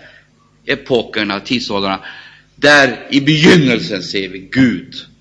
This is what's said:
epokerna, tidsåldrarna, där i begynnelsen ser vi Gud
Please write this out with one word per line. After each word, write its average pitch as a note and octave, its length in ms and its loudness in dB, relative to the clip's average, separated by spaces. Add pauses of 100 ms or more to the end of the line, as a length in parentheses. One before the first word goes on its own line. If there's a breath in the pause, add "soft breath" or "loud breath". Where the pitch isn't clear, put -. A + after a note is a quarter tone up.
(640 loud breath)
epokerna, G#2+ 760 -4
tidsåldrarna, G2 640 -4 (520 loud breath)
där C#3 540 2
i C#3 100 0
begynnelsen C#3 840 2
ser F#2+ 260 -6
vi F#2+ 100 -14
Gud G2+ 560 -2 (260)